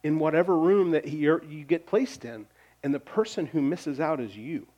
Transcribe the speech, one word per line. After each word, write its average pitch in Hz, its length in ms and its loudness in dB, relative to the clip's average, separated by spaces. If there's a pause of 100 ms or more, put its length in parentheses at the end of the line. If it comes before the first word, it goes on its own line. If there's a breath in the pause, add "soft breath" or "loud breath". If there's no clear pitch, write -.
in 151 160 0
whatever 160 400 4
room 180 340 4
that 151 140 0
he, 151 120 -6
you 151 500 0
get 165 180 0
placed 247 400 -2
in, 113 220 -14 (340 soft breath)
and 139 100 -2
the 143 80 -2
person 208 460 -2
who 151 160 -2
misses 143 380 -2
out 151 200 -2
is 104 160 -8
you. 117 300 -10 (120)